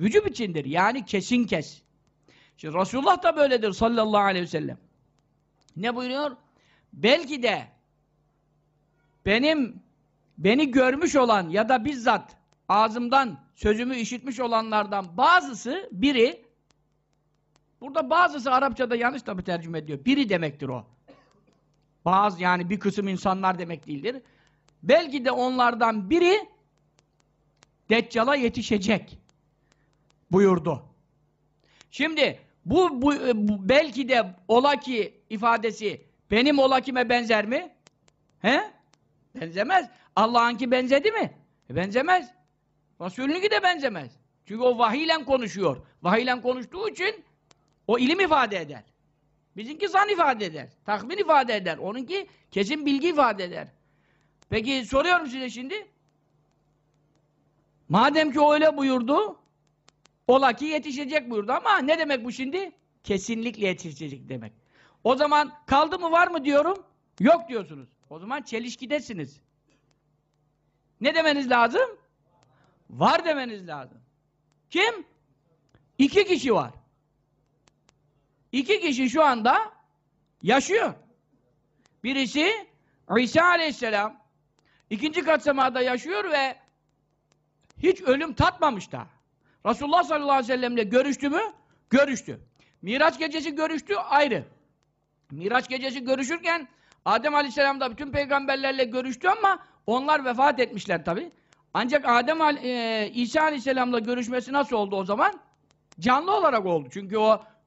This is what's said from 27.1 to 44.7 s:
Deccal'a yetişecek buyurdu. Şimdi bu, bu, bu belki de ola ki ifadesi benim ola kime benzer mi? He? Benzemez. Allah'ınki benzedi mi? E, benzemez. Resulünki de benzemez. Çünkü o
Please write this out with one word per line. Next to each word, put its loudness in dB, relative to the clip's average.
Deccal'a 0
yetişecek -2
buyurdu. 2
Şimdi -2
bu, 2
bu, 4
bu -2
belki 2
de 0
ola 4
ki -6
ifadesi -2
benim 4
ola 4
kime -2
benzer 0
mi? -6
He? -2
Benzemez. -2
Allah'ınki 2
benzedi 2
mi? -2
E, -6
benzemez. 0
Resulünki -2
de 0
benzemez. -2
Çünkü -8
o 2